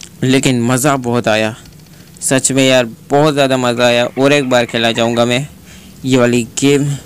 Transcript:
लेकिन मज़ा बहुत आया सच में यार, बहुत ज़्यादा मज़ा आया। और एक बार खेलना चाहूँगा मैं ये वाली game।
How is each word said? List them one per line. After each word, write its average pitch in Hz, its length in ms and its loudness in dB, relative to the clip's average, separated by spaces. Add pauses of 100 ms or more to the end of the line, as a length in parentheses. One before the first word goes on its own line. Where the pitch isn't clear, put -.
(220)
लेकिन 131 400 0
मज़ा 127 360 0
बहुत 120 300 -2
आया 110 260 0 (680)
सच - 300 -2
में 135 140 2
यार, 131 180 2 (260)
बहुत 147 240 2
ज़्यादा 135 220 0
मज़ा 123 300 0
आया। 120 180 2 (140)
और 139 140 2
एक 143 180 0
बार 120 160 2
खेलना 117 260 -2
चाहूँगा 117 320 0
मैं 123 220 -2 (580)
ये 131 140 2
वाली 120 240 2 (160)
game। 139 260 2 (220)